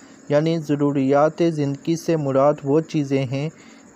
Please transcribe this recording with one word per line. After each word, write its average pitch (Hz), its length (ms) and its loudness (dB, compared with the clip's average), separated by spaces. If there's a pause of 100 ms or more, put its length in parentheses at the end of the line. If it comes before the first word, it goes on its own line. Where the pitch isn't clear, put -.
(300)
यानी 160 300 2
ज़रूरियात 143 840 0
ज़िंदगी 151 520 -2
से 160 220 -2
मुराद 139 440 2
वो 143 200 2
चीज़ें 139 440 -2
हैं 139 260 -6 (440)